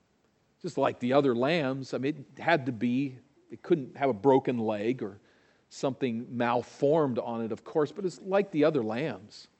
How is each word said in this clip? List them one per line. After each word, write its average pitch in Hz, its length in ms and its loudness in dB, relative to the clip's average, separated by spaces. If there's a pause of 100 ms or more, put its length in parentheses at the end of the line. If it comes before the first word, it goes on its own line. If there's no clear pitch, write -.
(640)
Just - 160 -8
like - 220 0
the 123 140 0
other 139 200 4
lambs, 135 600 0
I 123 40 -2
mean, 139 260 -4 (120)
it - 60 -14
had 160 240 2
to 131 60 -4
be, 123 440 -2 (340)
it - 120 -18
couldn't 151 340 0
have 135 140 0
a 120 40 2
broken 131 440 4
leg 113 440 -2
or 101 160 -10 (520)
something 123 600 -4
malformed 123 880 0
on 117 240 -4
it, 113 80 -4
of 107 140 -10
course, 151 280 -2
but 202 120 -8
it's 175 160 -6
like 196 320 0
the 147 120 4
other 151 180 4
lambs. 110 680 -6 (120)